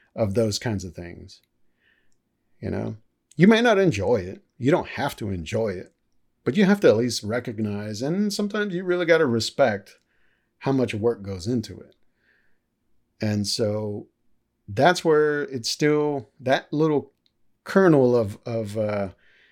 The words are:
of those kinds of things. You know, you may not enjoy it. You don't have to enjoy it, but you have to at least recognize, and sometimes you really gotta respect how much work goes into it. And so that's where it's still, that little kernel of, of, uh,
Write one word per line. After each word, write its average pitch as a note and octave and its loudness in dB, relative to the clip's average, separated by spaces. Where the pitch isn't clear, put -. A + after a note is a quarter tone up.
of G#2+ -2
those A2 0
kinds G2+ -4
of F2 -12
things. F2 -16
You G2 -6
know, A2 -6
you E3+ 6
may A3+ 6
not A#3 4
enjoy A#2 2
it. F#2 -8
You B2 0
don't C3 0
have - -6
to G#2+ -8
enjoy G2 -4
it, F#2 -12
but B2+ -2
you G3+ 6
have G3+ 2
to D#3 6
at A2 6
least A#2+ -2
recognize, G#2+ -6
and G3 -2
sometimes G#3 -4
you F3+ -6
really F3+ -2
gotta D#3+ 4
respect - 0
how C3+ -2
much B2+ 0
work A2 -2
goes G2 -8
into A#2 -4
it. - -20
And G#2 -2
so G#2+ -4
that's D3 2
where D3+ 2
it's C3 -8
still, D3 0
that C3 -2
little D3 0
kernel C#3+ 6
of, G#2+ 0
of, A2+ -6
uh, G#2 -2